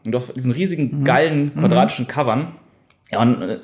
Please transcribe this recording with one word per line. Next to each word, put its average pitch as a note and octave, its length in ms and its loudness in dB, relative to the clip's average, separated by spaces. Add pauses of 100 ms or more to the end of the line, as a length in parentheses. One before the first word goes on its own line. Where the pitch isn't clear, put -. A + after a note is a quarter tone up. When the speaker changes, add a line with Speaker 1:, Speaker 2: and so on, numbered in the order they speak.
Speaker 1:
Und A2+ 80 -2
du B2 40 0
hast B2 180 -6
diesen B2+ 180 0
riesigen, D3+ 480 -2
Speaker 2:
Mhm. - 20 0
Speaker 1:
geilen, C#3+ 500 2
Speaker 2:
Mhm. D3+ 60 -6
Speaker 1:
quadratischen D#3 480 2
Covern. C#3 480 -2 (560)
Ja, G2+ 100 -2
und, A2 420 0